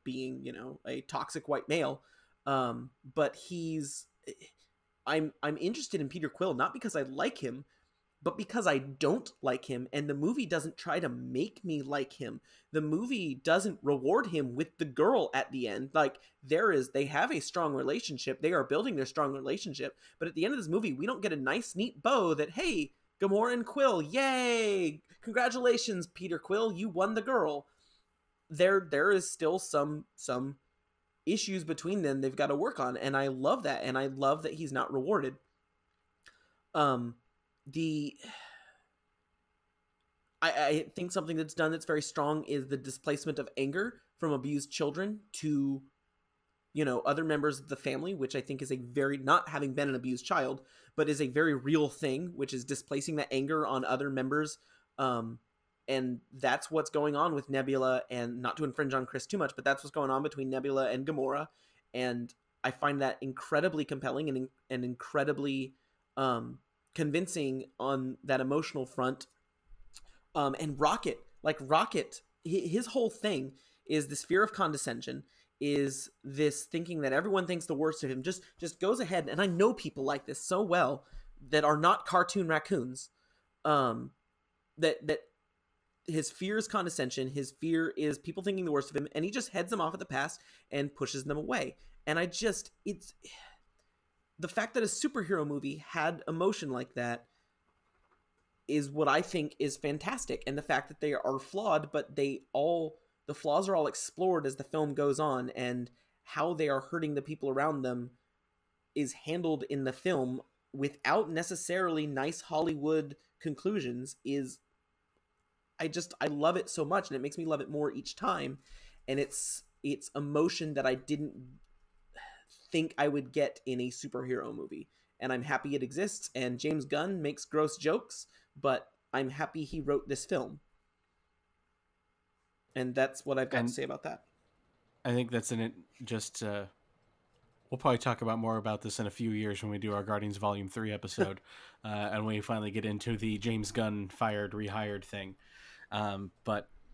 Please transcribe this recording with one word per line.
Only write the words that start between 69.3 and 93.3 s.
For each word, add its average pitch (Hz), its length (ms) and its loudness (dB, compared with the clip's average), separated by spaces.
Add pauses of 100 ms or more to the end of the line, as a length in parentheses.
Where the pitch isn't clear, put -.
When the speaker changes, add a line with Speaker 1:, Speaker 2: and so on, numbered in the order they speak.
Speaker 1:
Um, 139 240 2
and 147 200 -4
Rocket, 156 420 2 (220)
like, 156 180 0
Rocket, 156 640 2 (220)
hi-, 170 220 0
his 214 200 0
whole 233 240 2
thing 139 420 -2 (340)
is 151 220 2
this 143 160 -6
fear 185 180 6
of 214 100 2
condescension, 139 720 -2 (380)
is 143 500 0 (140)
this 143 400 0
thinking 170 380 -4
that 135 100 2
everyone 185 340 2
thinks 170 200 -2
the 165 80 0
worst 156 280 0
of 143 80 -2
him, 131 120 -4
just, 185 200 -4 (160)
just 165 220 -8
goes 220 180 4
ahead. 175 300 0
And 143 120 0
I 202 60 6
know 190 260 6
people 147 320 -6
like 139 220 -2
this 135 140 -8
so 185 220 0
well 165 420 2 (440)
that 151 160 6
are 151 120 8
not 170 300 6
cartoon 180 420 4
raccoons, 151 640 0 (540)
um, 131 460 2 (680)
that, 156 280 2
that 151 140 0 (880)
his 156 220 0
fear 202 300 -2
is 214 80 -2
condescension, 147 640 -2
his 135 320 -6
fear 165 360 2
is 151 220 0
people 170 240 -10
thinking 190 220 -2
the 160 80 0
worst 139 180 0
of 143 60 -4
him, 139 160 -2
and 156 120 -2
he 196 60 -2
just 226 200 -4
heads 175 200 -4
them 214 100 -2
off 165 140 -2
at 185 60 -8
the 185 60 -8
pass 139 340 -4 (320)
and 143 200 -2
pushes 135 300 -4
them 143 140 -2
away. 151 400 -2 (280)
And 156 140 0
I 175 80 0
just, 196 460 -2 (120)
it's, - 300 -8 (1200)